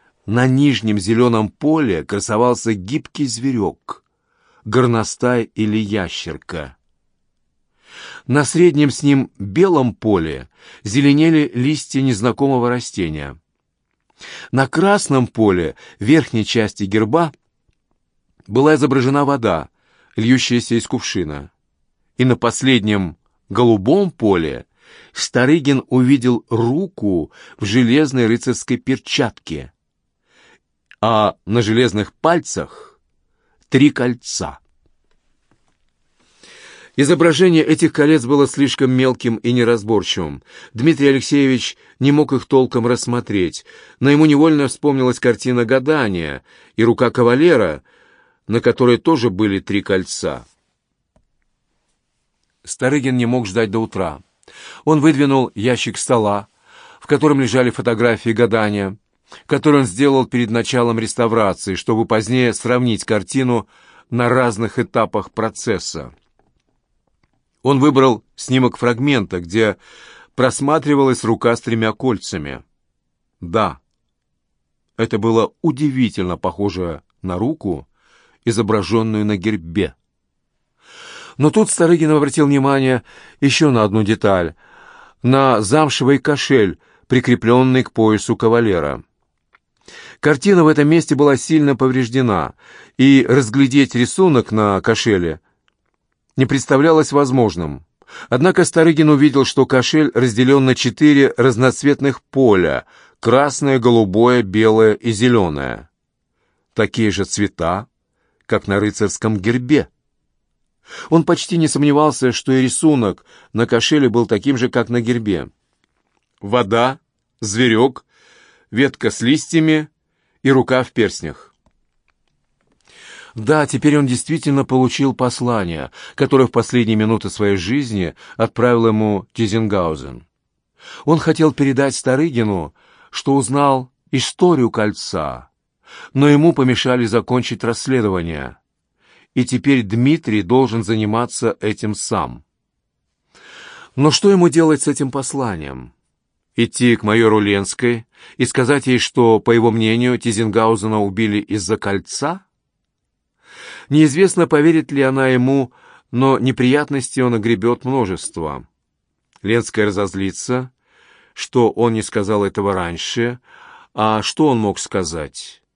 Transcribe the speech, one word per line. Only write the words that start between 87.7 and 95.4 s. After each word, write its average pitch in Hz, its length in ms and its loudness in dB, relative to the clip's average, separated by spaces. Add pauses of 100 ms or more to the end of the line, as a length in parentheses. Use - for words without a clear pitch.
к - 80 -10
поясу 107 440 0
кавалера. 95 680 0 (1160)
Картина 170 440 4
в 156 40 6
этом 147 200 4
месте 156 280 2
была 143 220 4
сильно 147 380 2
повреждена, 123 800 0 (440)
и 135 300 6
разглядеть 135 680 2
рисунок 127 560 0
на 104 300 0
кошеле 92 580 0 (960)